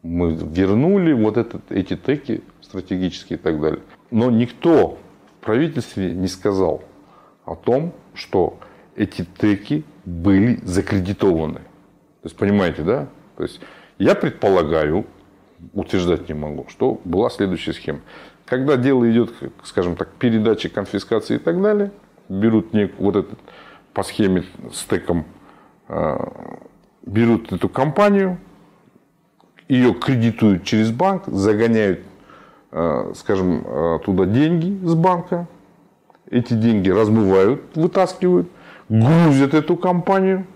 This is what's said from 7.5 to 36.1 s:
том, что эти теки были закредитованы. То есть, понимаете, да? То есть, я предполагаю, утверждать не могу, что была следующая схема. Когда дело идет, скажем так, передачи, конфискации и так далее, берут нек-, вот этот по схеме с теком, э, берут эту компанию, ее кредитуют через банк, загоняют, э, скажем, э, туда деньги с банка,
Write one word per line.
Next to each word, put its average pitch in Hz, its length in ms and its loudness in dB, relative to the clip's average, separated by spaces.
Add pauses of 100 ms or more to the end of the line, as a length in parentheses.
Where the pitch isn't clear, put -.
том, 143 380 -2 (220)
что - 420 -4 (380)
эти 98 280 -4 (140)
теки 107 460 -2 (200)
были 98 600 2
закредитованы. 90 960 -2
То - 640 -20
есть, - 140 -16
понимаете, 98 440 0
да? 131 260 -2 (300)
То - 60 -6
есть, - 160 -10 (400)
я 123 160 2
предполагаю, 85 920 0 (720)
утверждать 87 520 -2
не 78 60 -8
могу, 76 360 -8
что 127 360 -2
была 95 240 0
следующая 87 440 -4
схема. - 260 -10 (460)
Когда 135 300 0
дело 123 340 2
идет, 117 220 2 (320)
скажем 87 320 -4
так, 82 140 -8
передачи, 110 580 0
конфискации 104 680 -4
и - 20 -4
так 170 240 -2
далее, 202 300 0 (360)
берут 110 460 0
нек-, 104 240 0
вот 95 180 0
этот - 240 -4 (540)
по 95 100 -6
схеме 92 400 0 (300)
с - 120 -12
теком, 87 380 -2 (640)
э, 80 300 -4 (840)
берут 113 500 0
эту 101 160 -4
компанию, 185 680 2 (1300)
ее 127 240 4
кредитуют 113 720 2
через 110 280 0
банк, 180 360 -2
загоняют, 104 720 2 (720)
э, 71 440 -2
скажем, 92 500 -2
э, 80 380 -2
туда 95 220 2
деньги 165 600 0
с 165 100 2
банка, 175 520 0 (840)